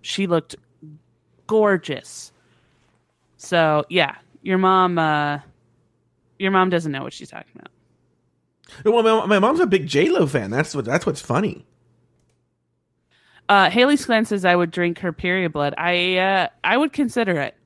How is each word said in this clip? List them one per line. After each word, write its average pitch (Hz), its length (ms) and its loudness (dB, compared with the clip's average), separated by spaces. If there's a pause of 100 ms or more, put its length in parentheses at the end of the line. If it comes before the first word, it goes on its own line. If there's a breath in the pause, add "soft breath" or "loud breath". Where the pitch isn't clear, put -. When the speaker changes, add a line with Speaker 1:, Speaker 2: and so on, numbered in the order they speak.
Speaker 1:
she - 240 -4
looked 170 300 -2 (880)
gorgeous. 202 840 -2 (1040)
So 156 520 0
yeah, 165 260 0 (260)
your 190 160 -2
mom, 185 400 2
uh, 147 420 -2 (1000)
your 190 120 -2
mom 185 200 2
doesn't 165 200 -2
know 135 120 -8
what 127 100 -12
she's - 160 -18
talking - 260 -20
about. - 120 -20 (1200 loud breath)
Speaker 2:
Well, 226 180 4
my, 220 220 2
my 202 140 2
mom's 262 200 2
a 359 80 2
big 180 200 0
J 160 220 2
Lo 330 160 2
fan. 127 240 -4
That's 131 240 -4
what, 135 120 -6
that's 135 200 -2
what's 143 160 -4
funny. - 440 -4 (1800 soft breath)
Speaker 1:
Uh, 196 200 6
Haley 254 280 4
Glenn 220 280 0
says, 196 200 -4
"I 175 100 4
would 175 160 0
drink 175 280 -4
her 180 120 -4
period 180 400 -4
blood." 143 260 -4
I, 175 400 -2
uh, 190 300 0 (160)
I 214 140 0
would 294 160 0
consider 220 480 -2
it. 127 140 -8 (100)